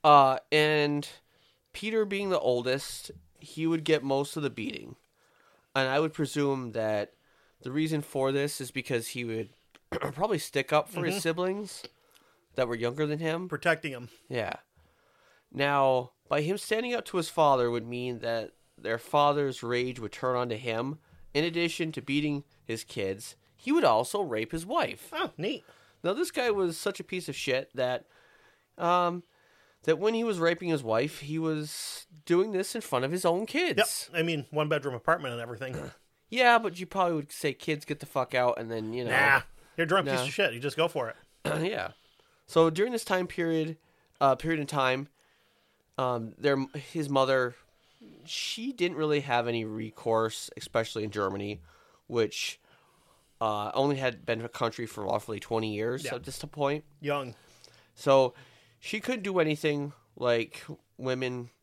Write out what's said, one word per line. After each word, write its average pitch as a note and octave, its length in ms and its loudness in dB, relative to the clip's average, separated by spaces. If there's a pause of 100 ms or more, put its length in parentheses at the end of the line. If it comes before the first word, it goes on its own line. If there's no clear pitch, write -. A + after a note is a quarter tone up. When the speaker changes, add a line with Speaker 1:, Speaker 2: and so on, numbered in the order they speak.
Speaker 1:
Uh, C#3 340 10 (140)
and D3 560 4 (640)
Peter A3 320 0
being G3+ 260 -2
the F3+ 80 2
oldest, B2+ 720 -2 (300)
he - 260 -6
would E3 160 0
get D3+ 220 2
most C#3 320 -2
of D3+ 80 -4
the C3 60 -2
beating. - 440 -10 (800)
And C3+ 140 2
I C#3 100 2
would D#3 140 2
presume C#3 600 -2
that G#2+ 420 -2 (480)
the B2+ 100 -8
reason D#3 300 0
for C3+ 280 0
this C#3 300 0
is B2+ 100 -8
because B2 380 -2
he B2 160 -6
would A2+ 240 -4 (220)
<clears throat> - 200 -20
probably F3 480 -2
stick - 340 -2
up D3+ 160 2
for - 160 -6
his F3+ 100 0
Speaker 2:
Mm-hmm. G3 80 -4
Speaker 1:
siblings F#3 600 -4 (720)
that B2+ 140 0
were A#2 80 -2
younger B2 300 -2
than D3+ 120 -2
him. E3 300 -2
Speaker 2:
Protecting D#3+ 440 -2
him. B2 160 -12 (200)
Speaker 1:
Yeah. A2+ 260 -2 (1000)
Now, C3+ 600 2 (160)
by D3 140 2
him F#3+ 160 -2
standing A#3+ 360 -2
up G#3+ 120 -4
to - 100 -6
his E3 120 0
father C3+ 420 4
would A#2 160 -4
mean B2 340 -6
that A#2 320 -4 (240)
their A2+ 220 -2
father's C#3+ 640 2
rage B2 360 -2
would A2 140 -8
turn B2+ 240 -2
onto A#2+ 200 -2
him. B2 420 -4 (360)
In D3 100 2
addition E3 480 -2
to - 100 -8
beating C#3+ 420 -2 (200)
his A2+ 200 -6
kids, G2 520 -6 (200)
he C4 160 -4
would D#4+ 120 4
also C3 380 4
rape A2+ 300 -4
his E3 140 -6
wife. - 460 -4
Speaker 2:
Oh, E4 240 -4
neat. G3+ 280 -6 (380)
Speaker 1:
Now, F3 100 -2
this E4 180 -2
guy B3 200 0
was F#3 280 0
such - 220 -4
a - 40 -10
piece F3+ 240 -6
of C3+ 80 -8
shit C3 380 -2
that, B2+ 320 -2 (680)
um, F3 480 2 (580)
that D#3+ 160 2
when G#3+ 160 2
he A3+ 100 2
was G#3 140 0
raping E3+ 300 2
his D3+ 140 2
wife, A#2 380 0
he D3+ 180 -6
was D#3 680 -6 (180)
doing F#3 280 4
this F#3+ 220 -2
in A3+ 60 -4
front B2+ 240 0
of C#3 60 -2
his F3+ 140 -4
own F3+ 220 2
kids. - 640 0
Speaker 2:
Yep. F3 80 -2
I - 20 2
mean, D#3+ 280 0
one-bedroom D3 440 0
apartment C3+ 400 0
and A#2+ 80 -8
everything. B2 340 -8
Speaker 1:
<clears throat> C#3 140 -8 (400)
Yeah, A#3+ 280 6
but F3+ 200 -2
you F#3 60 -8
probably F3 320 0
would D3 160 -6
say, C#3 220 -2
"Kids, D3+ 320 -4
get D3 140 -6
the - 60 -12
fuck C3 280 -2
out," B2 240 4
and A2+ 120 -8
then, A2 220 -4
you B2 100 -4
know. A#2 100 -4
Speaker 2:
Nah. C3+ 280 6 (380)
You're E3 80 2
a - 20 -8
drunk F3 200 4
piece C3+ 100 0
Speaker 1:
Nah. B2 60 0
Speaker 2:
of C#3 60 -4
shit. E3+ 220 0
You A#2+ 80 -8
just C#3 160 -4
go D#3+ 100 2
for C3+ 220 -4
it. - 80 -12 (280)
Speaker 1:
<clears throat> D#3 200 -2
Yeah. F3 280 -4 (540)
So E3 220 6
during G3 240 0
this A3+ 100 -2
time F#3 240 0
period, D#3+ 520 -2 (420)
uh, C3+ 140 6
period D#3 260 -2
in C#3+ 60 -4
time, C3+ 420 0 (880)
um, B2 400 -2
their, C#3 220 2 (340)
his D3+ 160 -4
mother, C3 460 4 (720)
she - 480 -6
didn't F3 240 0
really D3+ 220 2
have A#2+ 280 0
any A#2 160 0
recourse, A2 880 -2
especially - 480 -4
in G#2+ 100 -4
Germany, G2+ 500 -4 (460)
which, - 520 -2 (800)
uh, G#2+ 320 0
only C#3 240 2
had B2+ 300 -4
been A2+ 160 -2
a A#2 80 -10
country A#2 340 -4
for G#2+ 200 -10
roughly G#2 360 -2
twenty A2 340 -2
years A#2+ 300 -4
Speaker 2:
Yeah. B2 120 -6
Speaker 1:
at - 80 -12
this - 200 -12
point. D3 400 -4 (160)
Speaker 2:
Young. C#3+ 360 -4 (580)
Speaker 1:
So C3+ 400 6 (460)
she G#3+ 200 -6
couldn't B3 220 -2
do F#3+ 160 0
anything D3 560 0 (200)
like A#2 480 0 (360)
women B2+ 500 -4 (140)